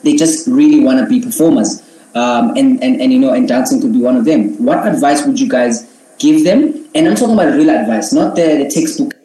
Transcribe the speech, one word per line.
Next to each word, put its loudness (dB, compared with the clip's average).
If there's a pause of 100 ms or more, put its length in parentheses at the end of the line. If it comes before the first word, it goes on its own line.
they 0
just -2
really 4
wanna 2
be 0
performers. -2 (320)
Um, -2
and, 2
and, 0
and, 0
you 2
know, 2
and 0
dancing 0
could -2
be 2
one 0
of 0
them. 0
What -2
advice 0
would -2
you 0
guys -2 (340)
give 2
them? 2 (200)
And 2
I'm 0
talking 0
about 2
real 2
advice, -2
not 0
the, 0
the -6
textbook. -4 (120)